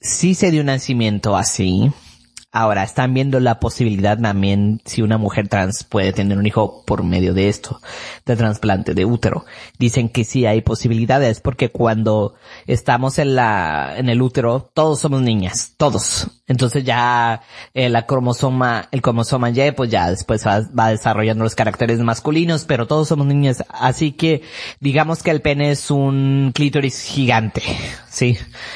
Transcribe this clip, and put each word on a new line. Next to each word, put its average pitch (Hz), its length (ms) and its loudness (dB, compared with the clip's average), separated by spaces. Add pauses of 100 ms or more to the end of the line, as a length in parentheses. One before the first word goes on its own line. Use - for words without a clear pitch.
sí - 360 0
se 180 160 4
dio 151 80 4
un 143 80 0
nacimiento 113 680 0
así. 95 540 2 (640)
Ahora, 107 320 0
están 127 280 -2
viendo 131 260 0
la 120 220 2
posibilidad 107 580 0
también 101 680 2
si - 160 -2
una 110 160 2
mujer 104 300 -2
trans 98 360 -2
puede 95 300 0
tener 98 240 0
un 104 80 2
hijo 104 400 0
por 98 160 -2
medio 90 320 0
de 98 160 2
esto, - 320 -8 (420)
de 120 100 0
trasplante 104 600 0
de 92 100 2
útero. 117 400 0 (340)
Dicen 120 300 2
que 117 160 -2
sí 123 220 0
hay 107 160 2
posibilidades, 117 800 0
porque 127 280 -2
cuando 110 640 0 (320)
estamos 127 520 0
en 139 180 2
la, 85 600 0
en 127 100 0
el 120 140 2
útero, 123 500 0
todos 156 280 2
somos 139 200 0
niñas, 107 560 -2
todos. - 520 0 (180)
Entonces 131 360 0
ya, 120 600 0 (320)
eh, 123 160 0
la 117 160 0
cromosoma, 127 840 0
el 131 120 -2
cromosoma 120 480 0
Y, 135 220 2
pues 123 180 -2
ya 92 180 2
después 107 380 -2
va, 107 160 2
va 113 260 0
desarrollando 110 560 0
los 110 120 -2
caracteres 113 420 0
masculinos, 151 680 0
pero 120 220 0
todos 151 220 0
somos 143 180 2
niñas. 143 420 2
Así 131 440 0
que, 160 280 0 (400)
digamos 151 420 0
que 180 80 0
el 151 120 0
pene 147 300 0
es - 180 -4
un 139 640 2
clítoris 139 480 0
gigante, 120 600 0 (460)
¿sí? 123 300 0 (380)